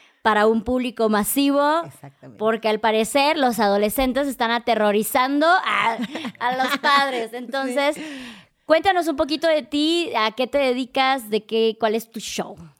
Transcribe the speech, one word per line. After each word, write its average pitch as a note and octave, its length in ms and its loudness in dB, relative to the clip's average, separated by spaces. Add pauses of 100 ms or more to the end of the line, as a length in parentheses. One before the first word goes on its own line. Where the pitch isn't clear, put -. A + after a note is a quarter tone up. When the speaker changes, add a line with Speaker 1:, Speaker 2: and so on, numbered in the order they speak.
(220)
Speaker 1:
para G#3+ 260 4
un A3+ 160 2
público A#3+ 460 -2
masivo. C#4 760 2
Speaker 2:
Exactamente. - 520 -20
Speaker 1:
Porque A3 320 0
al G#3+ 100 0
parecer A#3 580 2
los B3+ 220 2
adolescentes A#3 680 0
están A#3 240 -2
aterrorizando A#3 960 2
a, A3 500 2 (420)
a B3 240 -2
los C#4 140 -2
padres. C4+ 560 0
Speaker 2:
<laughs> - 0 -
Speaker 1:
Entonces, C4+ 640 -2
Speaker 2:
Sí. D4 80 -12 (640)
Speaker 1:
cuéntanos E4 420 2
un D#4 80 -2
poquito D#4 320 -2
de D#4 160 2
ti, D#4+ 540 -2
a G#3+ 160 0
qué B3+ 120 -2
te A#3+ 120 -2
dedicas, C4 720 0
de G#3+ 160 -2
qué, A3+ 340 0
cuál A3 160 0
es A3 160 -8
tu A3 80 -14
show. E3 380 -8 (220)